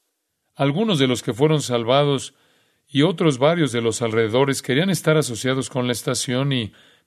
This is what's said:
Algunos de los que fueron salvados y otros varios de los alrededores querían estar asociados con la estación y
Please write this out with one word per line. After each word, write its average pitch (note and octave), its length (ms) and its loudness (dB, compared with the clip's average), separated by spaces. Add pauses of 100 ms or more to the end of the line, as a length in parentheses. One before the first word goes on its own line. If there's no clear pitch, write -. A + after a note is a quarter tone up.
(560)
Algunos D#3 440 0
de C3+ 80 4
los B2 160 -2
que B2+ 80 -4
fueron C#3+ 300 2
salvados B2+ 720 0 (520)
y C3+ 180 0
otros D#3+ 340 2
varios D3+ 340 2
de A#2+ 80 -2
los A2+ 220 -2
alrededores A#2 600 0
querían D3+ 280 -2
estar D#3+ 260 0
asociados B2+ 540 -2
con B2 180 -4
la B2 60 -2
estación C3 580 -4
y A#2 220 -4 (340)